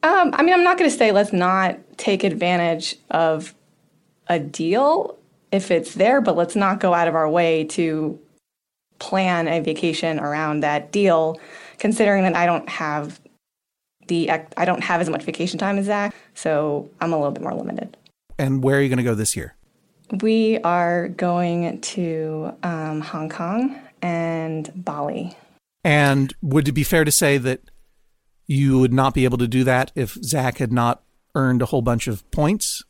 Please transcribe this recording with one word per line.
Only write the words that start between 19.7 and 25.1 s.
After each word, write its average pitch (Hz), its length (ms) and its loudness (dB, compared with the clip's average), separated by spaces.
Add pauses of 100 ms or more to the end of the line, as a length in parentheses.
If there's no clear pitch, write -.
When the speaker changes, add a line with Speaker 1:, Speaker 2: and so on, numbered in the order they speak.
Speaker 1:
We 220 380 2
are 175 480 0
going 175 760 -2
to, 156 800 -6
um, 156 400 -6
Hong 156 260 -8
Kong 226 500 -4 (220)
and 165 720 -4
Bali. 175 640 -8 (480)